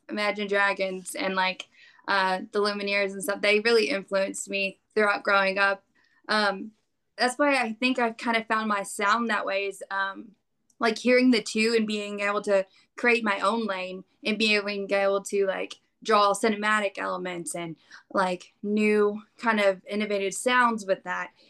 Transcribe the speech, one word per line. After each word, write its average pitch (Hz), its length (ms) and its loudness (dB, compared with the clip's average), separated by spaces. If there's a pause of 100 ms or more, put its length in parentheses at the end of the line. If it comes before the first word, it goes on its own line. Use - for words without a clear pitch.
Imagine 208 400 -4
Dragons, 190 680 -2
and, 190 200 -4
like, 185 340 -2 (400)
uh, 190 320 0 (120)
the 208 80 0
Lumineers 202 520 0
and 196 100 -10
stuff, 196 200 -4
they 208 180 4
really 226 300 4
influenced 196 580 -4
me 196 320 -4 (140)
throughout 208 280 2
growing 196 360 2
up. 196 260 0 (440)
Um, 208 440 0 (460)
that's 247 200 0
why 285 180 4
I 226 180 -2
think 254 240 0
I've 226 180 0
kind 233 200 -2
of 220 100 -2
found 220 220 -2
my 202 140 -2
sound 214 480 0
that 208 140 -2
way 196 220 -2
is, 196 240 -10
um, 196 420 -6 (480)
like, 226 180 2
hearing 254 320 4
the 226 120 4
two 220 340 0
and 220 100 2
being 208 340 -6
able 202 220 0
to 196 240 2 (300)
create 233 280 2
my 196 160 0
own 220 260 0
lane 185 380 -8 (200)
and 214 140 -2
being 208 520 0
able 196 320 2
to, 196 240 0
like, 185 280 -4 (280)
draw 208 300 4
cinematic 208 640 0
elements 180 560 -6
and, 170 220 -8 (360)
like, 185 400 -2 (100)
new 208 600 2 (160)
kind 220 220 0
of 196 280 2
innovative 202 460 -2
sounds 240 520 2
with 190 180 -2
that 180 260 -8 (200)